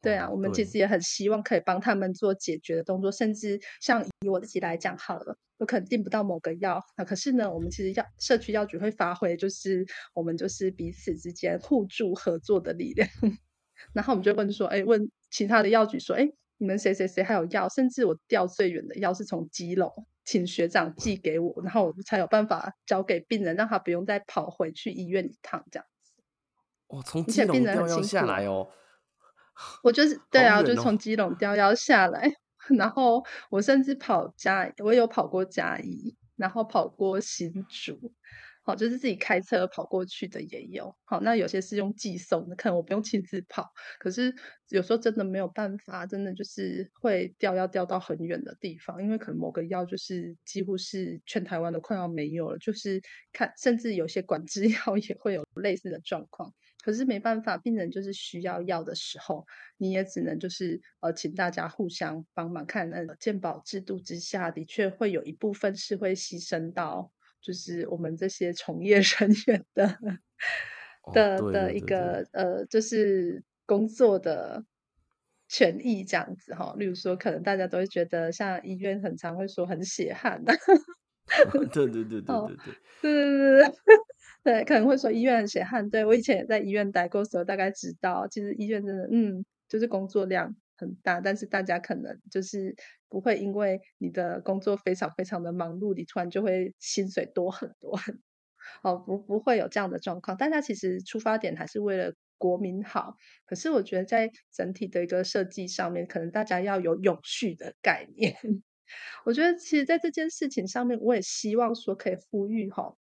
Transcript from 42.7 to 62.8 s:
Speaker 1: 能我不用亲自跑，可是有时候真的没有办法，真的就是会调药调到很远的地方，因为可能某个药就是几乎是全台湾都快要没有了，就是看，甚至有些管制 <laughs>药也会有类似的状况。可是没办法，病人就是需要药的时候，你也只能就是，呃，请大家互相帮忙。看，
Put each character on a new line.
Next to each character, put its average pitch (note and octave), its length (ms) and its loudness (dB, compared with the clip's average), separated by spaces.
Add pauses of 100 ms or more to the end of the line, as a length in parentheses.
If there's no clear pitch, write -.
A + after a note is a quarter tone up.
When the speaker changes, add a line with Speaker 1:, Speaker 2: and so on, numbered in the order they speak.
Speaker 1:
能 F3 60 2
我 E3+ 60 0
不 E3+ 120 -4
用 G#3+ 80 0
亲 G#3 200 -2
自 F#3 200 -8
跑， - 280 -10 (300)
可 F#3 100 -2
是 B3 240 -2 (360)
有 A3 100 2
时 A3+ 120 0
候 A#3 60 2
真 A3+ 160 0
的 G#3+ 80 0
没 F#3+ 160 -2
有 F#3 100 -2
办 G3+ 300 -6
法， F#3 280 -12
真 G3 180 -6
的 F#3+ 80 -6
就 F#3+ 120 -10
是 F#3 500 -8
会 F#3 440 -2
调 F#3+ 160 0
药 F#3 120 0
调 F#3 180 -2
到 F#3 160 -2
很 E3 180 -6
远 E3+ 240 -6
的 - 160 -14
地 E3 200 -10
方， F3 240 -12
因 G#3 80 -2
为 A3 80 -2
可 - 120 -10
能 D#3+ 80 -4
某 E3 140 -4
个 E3+ 140 -4
药 F3+ 180 -2
就 F3+ 140 -8
是 F3 360 -8 (120)
几 G3 160 -6
乎 F#3 160 -2
是 F3 480 -6
全 F#3 180 -4
台 F3+ 140 -6
湾 E3+ 140 -2
都 E3+ 60 -4
快 G#3 160 -6
要 F3+ 140 -4
没 D#3 220 -4
有 E3 200 -4
了， - 80 -6
就 G#3+ 140 -4
是 G3 280 -4 (320)
看， - 260 -2
甚 A#3+ 180 2
至 A#3 180 -4
有 E3 140 -2
些 F#3 140 -2
管 E3+ 240 -2
制 G3 180 -4
<laughs> A3 240 2
药 G3 80 0
也 G#3 240 -2
会 G3+ 140 0
有 D3+ 100 -6 (120)
类 F#3+ 200 0
似 F#3 140 -10
的 E3+ 100 -8
状 E3 300 -6
况。 F#3+ 220 -14 (320)
可 G#3+ 80 -2
是 A#3+ 120 -2
没 A3+ 160 0
办 A3+ 200 0
法， G#3+ 160 -2
病 A#3 200 -2
人 F3 160 -2
就 F#3+ 100 -6
是 G3 100 -8
需 F3 300 -10
要 F3+ 200 -4
药 F3 200 -2
的 E3+ 100 -10
时 - 280 -10
候， D#3+ 260 -8 (300)
你 F#3+ 160 -2
也 F#3+ 100 2
只 F#3+ 180 -6
能 D#3+ 160 -2
就 F#3 120 -6
是， E3+ 320 -6 (180)
呃， E3+ 140 -2
请 E3 200 -6
大 F#3 160 -2
家 E3+ 200 -6
互 F3+ 200 -4
相 D#3+ 460 -8
帮 E3+ 160 -6
忙。 D#3+ 160 -10
看， E3+ 240 -6